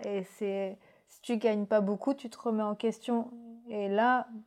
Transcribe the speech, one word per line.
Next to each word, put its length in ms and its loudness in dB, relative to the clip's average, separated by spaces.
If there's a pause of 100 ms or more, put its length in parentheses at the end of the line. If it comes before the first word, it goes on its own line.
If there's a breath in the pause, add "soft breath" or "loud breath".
et 160 -2 (140)
c'est, 400 -2 (300 soft breath)
si 140 -20
tu 160 -2
gagnes 300 2
pas 140 4
beaucoup, 340 0
tu 160 -12
te 80 -18
remets 240 0
en 100 -2
question. 560 -2 (400)
Et 200 -2
là, 380 4 (200)